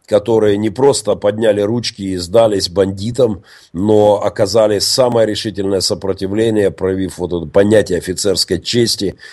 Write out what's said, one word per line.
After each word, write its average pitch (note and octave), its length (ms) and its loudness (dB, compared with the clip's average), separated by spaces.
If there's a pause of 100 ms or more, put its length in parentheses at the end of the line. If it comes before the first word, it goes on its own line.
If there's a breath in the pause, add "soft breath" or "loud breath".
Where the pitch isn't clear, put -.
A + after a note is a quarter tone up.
которые G#2 500 2
не G#2+ 120 -2
просто A#2+ 460 0
подняли G#2 460 0
ручки A2+ 400 -4
и F#2+ 160 -6
сдались G2 500 0
бандитам, G2 760 -2 (300 soft breath)
но G#2 500 4
оказали G#2 580 0
самое A#2 460 2
решительное G2 540 -4
сопротивление, G2 880 -2
проявив F#2+ 480 -4
вот E2+ 140 -6
это E2+ 140 -4
понятие G2+ 520 2
офицерской F2+ 600 -2
чести, G#2+ 540 -2 (180 loud breath)